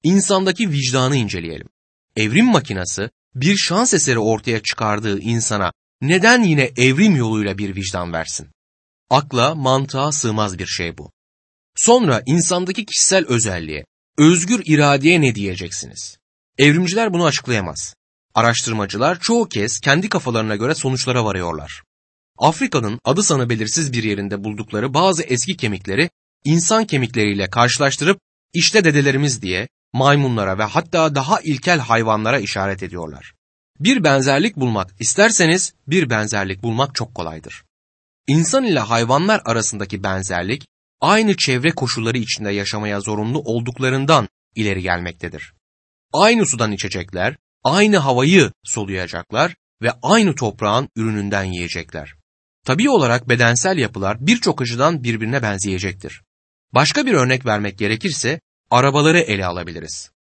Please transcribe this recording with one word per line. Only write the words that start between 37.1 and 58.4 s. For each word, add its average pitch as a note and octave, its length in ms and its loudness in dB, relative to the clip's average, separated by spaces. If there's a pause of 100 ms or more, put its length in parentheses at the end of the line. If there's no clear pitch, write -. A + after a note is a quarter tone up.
kolaydır. D#2+ 480 -12 (640)
İnsan E3 360 2
ile F#3 160 2
hayvanlar A#2+ 680 2
arasındaki G#2 580 -4
benzerlik F#2+ 640 -4 (340)
aynı G#3 360 2
çevre C3+ 340 0
koşulları A2+ 460 -4
içinde G#2 340 -4
yaşamaya G2+ 480 -4
zorunlu G#2+ 400 -4
olduklarından B2+ 880 -2 (280)
ileri G2+ 260 -2
gelmektedir. F2 720 -6 (600)
Aynı G#3+ 320 4
sudan A#2 260 -2
içecekler, F#2+ 640 -6 (280)
aynı G3+ 340 4
havayı C#3 540 4 (120)
soluyacaklar G2 920 -4 (260)
ve A2+ 100 0 (100)
aynı F#3+ 340 4
toprağın G#2+ 600 -2
ürününden G#2 480 -2
yiyecekler. F2 720 -8 (520)
Tabii F3+ 240 2
olarak B2 400 2
bedensel A#2+ 480 2
yapılar G#2+ 400 -2 (100)
birçok G#3+ 340 2
açıdan B2+ 420 -2
birbirine A#2 380 -2
benzeyecektir. G2 800 -4 (520)
Başka D#3 320 2
bir B3+ 80 2
örnek C3 320 2
vermek G#2 320 -2
gerekirse A#2+ 640 -4 (320)